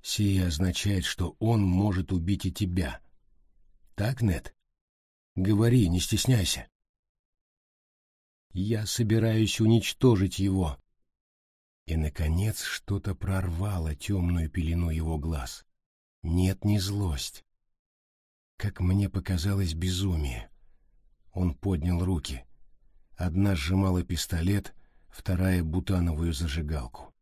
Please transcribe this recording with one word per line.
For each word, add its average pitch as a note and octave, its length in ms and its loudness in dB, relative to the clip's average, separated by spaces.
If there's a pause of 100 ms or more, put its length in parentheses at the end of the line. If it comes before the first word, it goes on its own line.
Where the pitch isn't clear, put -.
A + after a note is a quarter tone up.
Сие G2 460 0
означает, F2+ 580 0
что - 340 -4
он A2 220 2
может F#2 500 2
убить F#2 340 -2
и F2+ 60 0
тебя. F2+ 480 -2 (960)
Так, A2+ 260 -2
Нед? F#2+ 340 -2 (800)
Говори, G#2+ 540 4
не F2 100 2
стесняйся». - 680 0 (1900)
«Я G#2+ 320 -2
собираюсь A2 760 0
уничтожить A2 760 4
его». F#2+ 380 0 (1080)
И, D#2+ 100 -4
наконец, D#2+ 680 0
что-то - 540 -6
прорвало F2+ 800 -2
темную F2 540 0
пелену E2+ 400 0
его D#2+ 280 -2
глаз. D2+ 480 -6 (560)
Нет, F#2 440 2
не G#2 140 4
злость. F#2+ 640 -4 (1120)
Как - 220 -6
мне F#2+ 300 2
показалось, F#2 640 0
безумие. E2 800 -2 (840)
Он F#2 220 -2
поднял F2 480 0
руки. D#2 420 -4 (720)
Одна F#2 400 0
сжимала F2+ 480 2
пистолет, F2+ 720 -2 (340)
вторая — F#2 540 0
бутановую E2+ 680 0
зажигалку. D2+ 880 -6